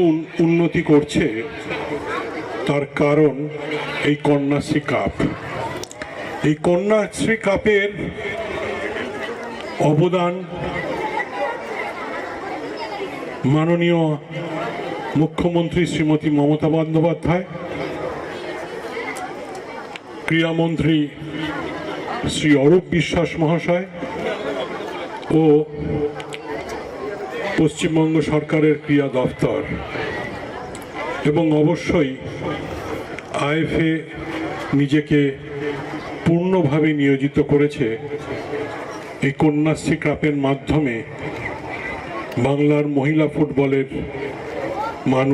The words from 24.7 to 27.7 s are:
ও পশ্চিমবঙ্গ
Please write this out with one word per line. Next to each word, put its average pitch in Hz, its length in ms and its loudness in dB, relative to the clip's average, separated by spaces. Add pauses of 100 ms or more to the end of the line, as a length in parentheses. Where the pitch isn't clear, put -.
ও - 20 6 (2250)
পশ্চিমবঙ্গ 160 560 2 (160)